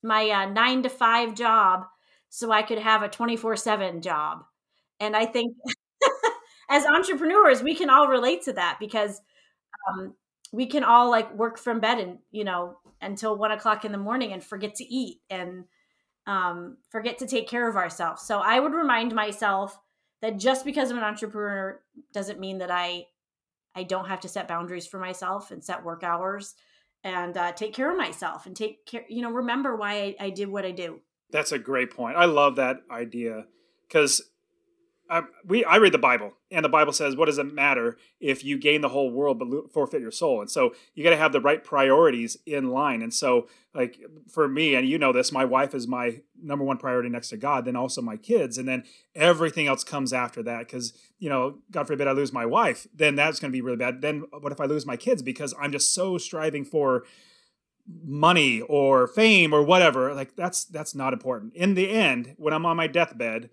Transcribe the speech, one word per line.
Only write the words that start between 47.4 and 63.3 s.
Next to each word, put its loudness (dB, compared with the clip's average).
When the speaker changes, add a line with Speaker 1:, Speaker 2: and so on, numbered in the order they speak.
Speaker 2:
then -4
also -4
my -8
kids, 0
and -6
then -4
everything 2
else -2
comes -6
after -4
that -8
'cause, -10
you -8
know, -2
God -4
forbid -2
I 2
lose 0
my -4
wife, 0
then 2
that's 0
gonna -6
be -4
really -4
bad. -4
Then -4
what -10
if -10
I -2
lose -2
my -6
kids 0
because -8
I'm -4
just 0
so -2
striving -4
for 2
money 4
or 4
fame 6
or 6
whatever? 6
Like, -10
that's, -4
that's -10
not -2
important. -6
In 2
the 0
end, 0
when 0
I'm 0
on 2
my 0
deathbed -2